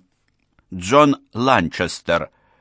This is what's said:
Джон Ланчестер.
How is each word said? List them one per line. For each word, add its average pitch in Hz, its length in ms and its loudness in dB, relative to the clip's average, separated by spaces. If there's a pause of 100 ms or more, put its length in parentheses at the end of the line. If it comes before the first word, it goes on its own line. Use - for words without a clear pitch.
(720)
Джон 131 440 2 (160)
Ланчестер. 87 960 -2 (320)